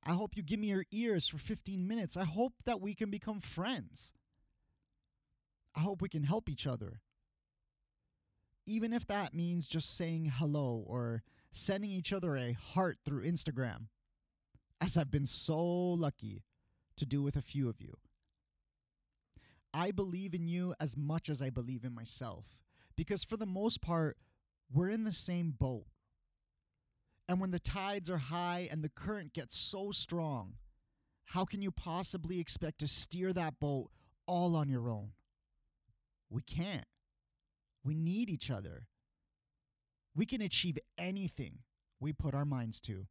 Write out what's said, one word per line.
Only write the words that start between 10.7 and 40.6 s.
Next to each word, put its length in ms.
or 360
sending 380
each 220
other 240
a 160
heart 520
through 200
Instagram, 600
as 160
I've 140
been 160
so 360
lucky 800
to 100
do 160
with 140
a 60
few 260
of 120
you. 160
I 180
believe 440
in 120
you 320
as 180
much 320
as 140
I 80
believe 320
in 120
myself, 640
because 300
for 120
the 100
most 340
part, 380
we're 180
in 120
the 100
same 380
boat. 360
And 140
when 100
the 80
tides 520
are 80
high 520
and 140
the 60
current 420
gets 260
so 320
strong, 680
how 200
can 180
you 100
possibly 680
expect 420
to 60
steer 460
that 260
boat 320
all 280
on 140
your 220
own? 220
We 140
can't. 420
We 120
need 340
each 220
other. 360
We 120
can 160
achieve 360